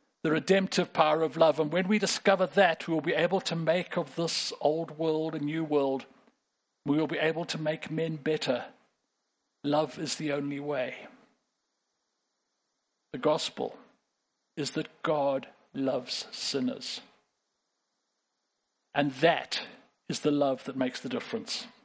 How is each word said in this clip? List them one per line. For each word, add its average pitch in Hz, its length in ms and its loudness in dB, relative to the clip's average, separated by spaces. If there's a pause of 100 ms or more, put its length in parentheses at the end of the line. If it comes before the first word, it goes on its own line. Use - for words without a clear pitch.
(240)
the 160 80 2
redemptive 185 640 2
power 156 300 4
of 160 140 -2
love. 160 220 6
And 151 120 0
when 180 160 0
we 208 120 4
discover 190 480 2
that, 180 400 4
we 170 60 0
will 156 80 2
be 160 120 0
able 175 280 2
to - 140 -4
make 165 420 0
of 165 180 -4
this - 460 -2
old 151 360 0
world 160 380 0
a 156 40 -4
new 156 240 -2
world. 139 420 0 (800)
We 143 120 2
will 156 100 2
be 160 120 -2
able 160 260 0
to - 120 -6
make 156 340 -4
men 160 240 -2
better. 147 500 0 (1000)
Love 151 360 0
is 156 160 -4
the 151 180 -4
only 143 260 -4
way. 135 360 -4 (2250)
The 139 80 -8
gospel - 580 -2 (760)
is 143 160 -6
that 156 160 -4 (160)
God 139 440 0 (260)
loves 131 580 -2
sinners. - 680 -4 (1900)
And 147 220 2
that 156 460 2 (460)
is - 140 -4
the 151 100 2
love 139 320 2
that 131 140 -8
makes 127 240 -2
the 135 80 -8
difference. - 580 -6 (180)